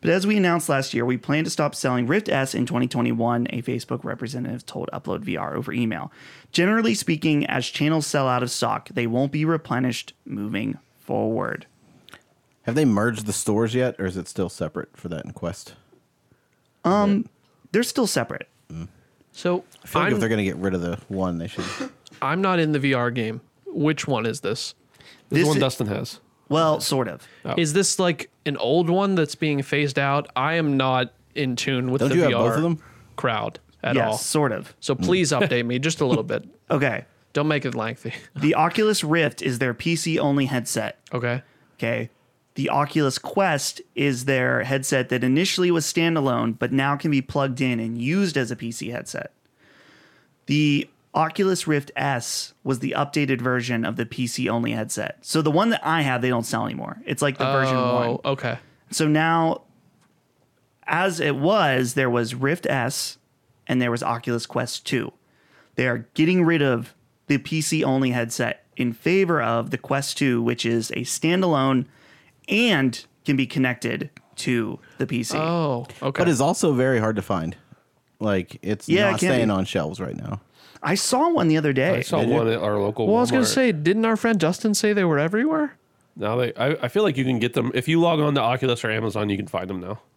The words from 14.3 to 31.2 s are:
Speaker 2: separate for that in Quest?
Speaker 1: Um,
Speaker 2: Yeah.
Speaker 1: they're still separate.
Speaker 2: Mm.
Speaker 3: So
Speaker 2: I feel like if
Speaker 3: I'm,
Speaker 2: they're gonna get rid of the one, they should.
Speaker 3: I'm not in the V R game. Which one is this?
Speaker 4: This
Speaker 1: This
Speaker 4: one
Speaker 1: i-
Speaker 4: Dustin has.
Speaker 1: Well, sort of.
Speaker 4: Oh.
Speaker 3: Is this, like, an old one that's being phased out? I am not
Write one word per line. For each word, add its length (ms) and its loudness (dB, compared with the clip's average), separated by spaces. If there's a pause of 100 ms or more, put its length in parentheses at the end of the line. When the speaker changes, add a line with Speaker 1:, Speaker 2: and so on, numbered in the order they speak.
Speaker 2:
separate 460 -8
for 140 -14
that 160 -8
in 60 -14
Quest? 420 -10 (1120)
Speaker 1:
Um, 260 4
Speaker 2:
Yeah. 120 2 (480)
Speaker 1:
they're 120 2
still 240 0
separate. 400 -4 (240)
Speaker 2:
Mm. 160 -10 (440)
Speaker 3:
So 320 -2 (200)
Speaker 2:
I 40 -20
feel 140 0
like 80 2
if 60 2
Speaker 3:
I'm, 40 0
Speaker 2:
they're 100 2
gonna 140 2
get 140 -2
rid 180 0
of 60 0
the 260 -4
one, 320 -2
they 80 -6
should. 160 -8 (580)
Speaker 3:
I'm 200 0
not 180 2
in 140 2
the 60 0
V 140 0
R 180 0
game. 300 -4 (240)
Which 420 -2
one 180 0
is 160 -4
this? 340 -6 (540)
Speaker 4:
This 100 2
Speaker 1:
This 80 4
Speaker 4:
one 100 4
Speaker 1:
i- 40 2
Speaker 4:
Dustin 260 0
has. 320 -6 (300)
Speaker 1:
Well, 320 4
sort 260 0
of. 200 -12 (180)
Speaker 4:
Oh. 120 -4
Speaker 3:
Is 160 0
this, 260 2
like, 320 0 (140)
an 120 -4
old 320 2
one 240 2
that's 220 0
being 260 0
phased 380 0
out? 360 2
I 200 0
am 220 2
not 360 2 (220)